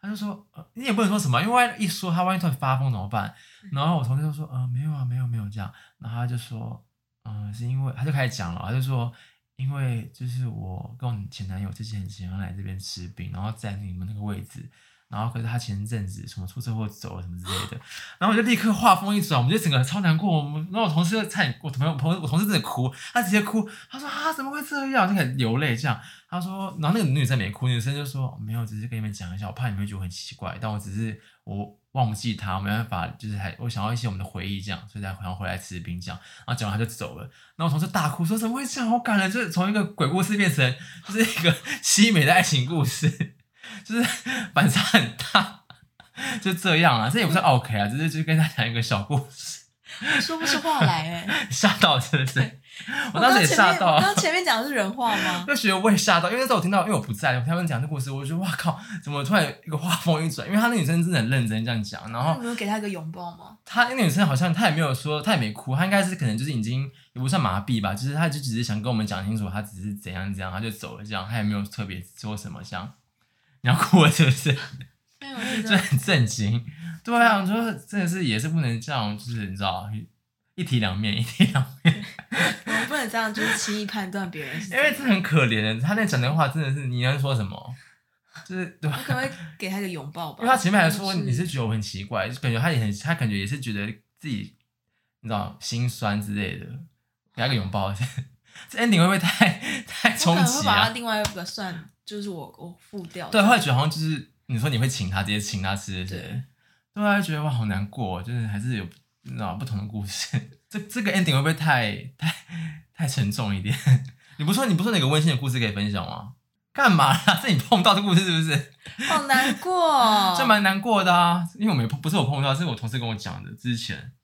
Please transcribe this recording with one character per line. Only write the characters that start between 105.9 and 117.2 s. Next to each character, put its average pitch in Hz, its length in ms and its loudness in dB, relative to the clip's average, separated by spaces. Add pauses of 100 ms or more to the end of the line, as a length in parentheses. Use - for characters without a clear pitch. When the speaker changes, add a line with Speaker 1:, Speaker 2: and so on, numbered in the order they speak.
Speaker 1:
是 92 120 -6
不 95 40 -10
是？ 92 60 -10
Speaker 2:
对。 110 280 -8 (520)
Speaker 1:
对 208 100 -2
啊， 202 160 4
觉 160 120 -2
得 147 100 -2
哇， 151 80 0
好 120 140 0
难 101 240 0
过， 95 340 -4
就 120 100 -8
是 117 140 -2
还 104 100 -4
是 117 200 -4
有， 95 100 -6 (360)
你 131 100 -14
知 123 60 -8
道， 95 160 -4
不 110 100 -8
同 117 120 -4
的 101 100 -4
故 104 200 -6
事。 - 340 -4 (100)
<laughs> - 200 -20
这， 214 120 -8
这 - 200 -6
个 202 100 0
ending 180 200 2
会 135 60 4
不 139 60 2
会 160 80 2
太， 139 400 2 (240)
太， 160 160 -2 (640)
太 170 100 -4
沉 127 280 0
重 104 200 -2
一 95 80 -2
点？ 107 160 -2 (260)
<laughs> - 360 -18
你 151 60 -4
不 170 100 2
说， 262 120 2
你 196 80 4
不 170 100 2
说 233 80 2
哪 185 80 2
个 131 80 2
温 151 120 4
馨 160 120 4
的 127 40 0
故 131 120 -2
事 127 100 -2
可 120 60 0
以 104 80 -2
分 101 180 -2
享 90 160 -4
吗？ - 280 -12 (380)
干 262 220 6
嘛 139 180 6
啦？ 170 220 4